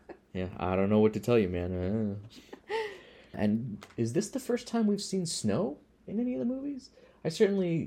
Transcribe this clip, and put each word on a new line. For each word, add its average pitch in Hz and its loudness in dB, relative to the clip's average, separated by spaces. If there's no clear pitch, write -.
Yeah, 92 -4
I 90 0
don't 98 4
know 107 8
what 107 6
to 107 -2
tell 120 4
you, 95 4
man. 90 -2
Uh. 104 -4
And 113 -2
is 117 0
this 202 0
the 254 -4
first - -4
time 233 0
we've 202 2
seen 190 -4
snow 165 -2
in 196 -4
any 247 -2
of 262 -4
the 254 -2
movies? 269 -6
I 156 -2
certainly, 185 2